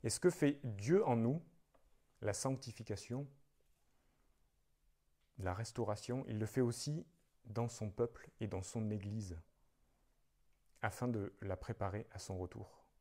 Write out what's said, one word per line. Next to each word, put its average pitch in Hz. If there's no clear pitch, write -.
Et 113
ce -
que 185
fait 143
Dieu 120
en 131
nous, 117
la 101
sanctification, 123
la 92
restauration, 113
il 110
le 110
fait 131
aussi 135
dans 117
son 110
peuple -
et 110
dans 98
son 110
Église, 101
afin 113
de 110
la 98
préparer 101
à -
son 98
retour. -